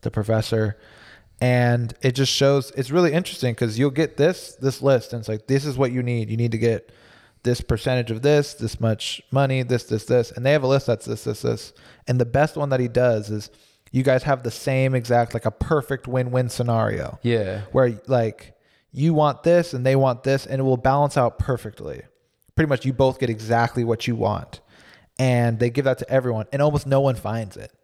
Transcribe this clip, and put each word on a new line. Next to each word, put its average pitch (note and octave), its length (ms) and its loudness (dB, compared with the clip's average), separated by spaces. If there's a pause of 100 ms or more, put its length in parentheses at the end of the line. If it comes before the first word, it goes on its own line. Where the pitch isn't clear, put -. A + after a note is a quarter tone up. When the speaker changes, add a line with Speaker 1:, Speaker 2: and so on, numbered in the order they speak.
Speaker 1:
the A2+ 100 -6
professor. A2 640 -2 (600)
And A#2+ 640 2
it C3 120 2
just C3 200 0
shows, C#3 380 2
it's C3 200 -6
really E3 220 4
interesting C3+ 420 -2
'cause A2+ 240 -2
you'll C#3+ 100 4
get D3 280 -2
this, F3 380 0
this C3 260 -4
list, C3+ 320 2
and A#2+ 80 -8
it's A2+ 80 -12
like, G#2+ 180 -6
"This C#3 180 0
is C3+ 120 -4
what C3 140 0
you B2+ 120 -2
need. A#2+ 260 -2
You A2 80 -2
need A#2 140 0
to A2+ 60 -4
get A2 340 0 (520)
this A#2+ 180 0
percentage A#2+ 500 -2
of A2 100 -6
this, D3 320 2
this - 260 -8
much A2 420 -2 (100)
money, C3+ 320 0
this, B2 200 0
this, A2 220 -4
this." A#2+ 260 2
And A#2+ 140 -6
they C3+ 80 4
have D3 100 2
a B2+ 40 2
list C3+ 200 2
that's A2+ 180 -2
this, A#2 200 -8
this, A#2 160 -6
this. A#2+ 320 -4 (340)
And B2+ 120 0
the B2 60 2
best C#3 320 0
one D3 120 -4
that C3 100 0
he B2+ 80 0
does A#2 420 2
is G#2+ 200 -8 (420)
you C3 120 0
guys C3 200 2
have C3 200 -2
the A#2+ 80 -4
same C3 440 0
exact, A#2+ 380 0
like, A2+ 120 -4
a G#2+ 60 0
perfect - 560 -2
win-win B2 420 -2
scenario. A2+ 760 -2
Speaker 2:
Yeah. G#2 380 0 (120)
Speaker 1:
Where, B2 340 2
like, A#2 480 -2 (360)
you D3+ 220 2
want D3+ 300 2
this E3+ 300 4
and B2 120 -2
they C3+ 100 4
want C3 280 2
this C3+ 240 0
and C3+ 120 -4
it C3+ 40 0
will C3 140 2
balance C#3 400 2
out A#2+ 220 2
perfectly. G#2 600 -8 (540)
Pretty D#3+ 140 2
much C3 160 0
you C3 80 0
both C3 260 2
get B2 100 0
exactly A#2 540 0
what A2+ 240 -2
you A#2+ 80 -2
want. - 460 -4 (580)
And A#2+ 400 2
they B2 100 2
give C3 160 -2
that C3 140 2
to - 100 -10
everyone B2 440 0
and C#3 80 0
almost D3 260 0
no C3+ 140 2
one C3+ 140 2
finds A2 420 -6
it. G#2 140 -18 (120)